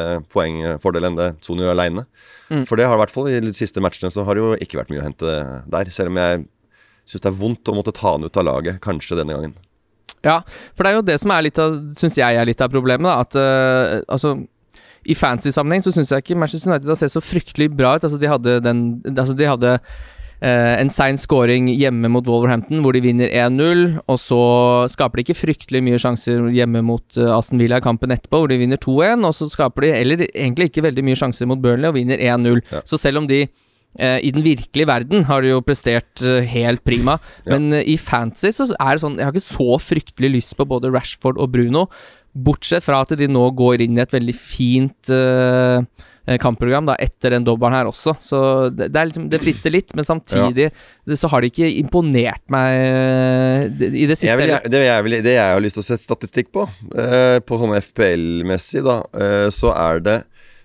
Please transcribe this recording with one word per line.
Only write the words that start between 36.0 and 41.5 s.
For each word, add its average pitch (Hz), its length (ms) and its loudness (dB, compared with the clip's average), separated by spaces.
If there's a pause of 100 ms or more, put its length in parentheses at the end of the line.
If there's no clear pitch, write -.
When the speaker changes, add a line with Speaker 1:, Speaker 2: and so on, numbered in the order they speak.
Speaker 2:
eh, 127 240 2
helt 120 380 -2
prima, 123 340 0 (280)
Speaker 1:
Ja. 135 120 0
Speaker 2:
men, 147 160 0
eh, 151 140 0
i 156 100 2
fantasy 120 540 -2
så 262 180 -2 (100)
er 135 140 2
det 156 80 0
sånn, 147 160 -4
jeg 98 80 -2
har 139 60 0
ikke 185 260 -4
så 127 220 2
fryktelig - 560 -2
lyst - 220 -4
på 139 100 -2
både 131 260 -2
Rashford 127 460 -2
og 131 120 -2